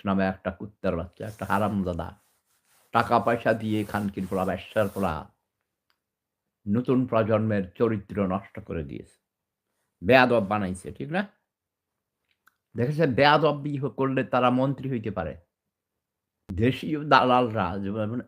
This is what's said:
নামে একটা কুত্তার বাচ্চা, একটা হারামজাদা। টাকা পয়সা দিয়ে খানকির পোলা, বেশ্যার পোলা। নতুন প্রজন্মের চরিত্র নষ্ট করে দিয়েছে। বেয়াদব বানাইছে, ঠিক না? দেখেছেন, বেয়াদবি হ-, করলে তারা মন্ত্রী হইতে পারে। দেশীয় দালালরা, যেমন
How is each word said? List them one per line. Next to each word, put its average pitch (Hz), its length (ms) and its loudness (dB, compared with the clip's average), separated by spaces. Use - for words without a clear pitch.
নামে 95 180 2
একটা 95 280 -2
কুত্তার 92 440 -6
বাচ্চা, 92 320 -8
একটা 107 180 -10
হারামজাদা। 92 760 -2
টাকা 117 280 2
পয়সা 120 340 0
দিয়ে 110 300 -2
খানকির 101 440 -4
পোলা, 92 180 -2
বেশ্যার 95 440 -2
পোলা। 87 420 -4
নতুন 123 400 0
প্রজন্মের 107 640 0
চরিত্র 104 560 -2
নষ্ট 92 320 -6
করে 82 240 -8
দিয়েছে। - 400 -16
বেয়াদব 120 420 6
বানাইছে, 95 460 -4
ঠিক 139 180 -12
না? 196 180 -6
দেখেছেন, 143 360 0
বেয়াদবি 147 640 4
হ-, 135 120 -6
করলে 131 340 -2
তারা 123 260 2
মন্ত্রী 131 400 0
হইতে 113 220 -6
পারে। 82 260 -6
দেশীয় 131 500 0
দালালরা, 123 760 4
যেমন 107 480 -4